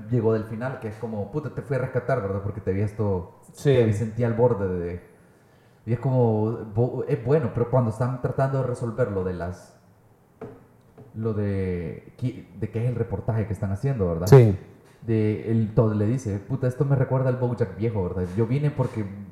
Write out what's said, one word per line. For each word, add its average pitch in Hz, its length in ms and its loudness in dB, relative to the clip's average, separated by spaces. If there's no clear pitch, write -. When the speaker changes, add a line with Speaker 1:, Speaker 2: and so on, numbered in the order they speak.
Speaker 1:
llegó 113 240 4
del 107 120 0
final, 123 340 -8
que 113 100 -8
es 101 60 -10
como, 107 360 -6
puta, 147 200 -6
te 123 100 -8
fui 139 160 -4
a - 20 -2
rescatar, 127 420 -2
¿verdad? 98 200 -4
Porque 98 200 -6
te 95 120 -2
vi 98 80 0
esto, 101 580 -2
Speaker 2:
Sí. 143 220 2
Speaker 1:
te 120 100 6
vi, 107 80 4
sentí 110 300 -2
al 117 100 2
borde 107 340 2
de, 90 340 -4
y 110 80 -2
es 120 60 0
como, 113 520 2
bo-, 120 340 0
es 143 160 0
bueno, 135 300 2
pero 117 160 0
cuando 123 220 2
están 127 300 -2
tratando 135 400 0
de 127 60 -2
resolver 113 440 -2
lo 95 120 -2
de 92 100 -2
las, 87 440 -10
lo 110 200 -2
de 95 840 -2
qui-, - 300 -6
de 104 100 -4
qué 113 140 -2
es 123 60 0
el 120 60 -2
reportaje 110 500 -2
que 101 80 -4
están 95 180 -2
haciendo, 110 360 0
¿verdad? 85 200 0
Speaker 2:
Sí. 110 300 10
Speaker 1:
De, 107 440 0
el 110 220 2
Todd 110 200 4
le 104 120 2
dice, 104 340 0
"Puta, 127 280 -4
esto 135 180 0
me 139 100 2
recuerda 131 340 2
al 123 80 0
Bojack 120 400 -2
viejo, 107 260 0
¿verdad? 90 200 -2
Yo 113 120 2
vine 143 240 0
porque 113 340 -2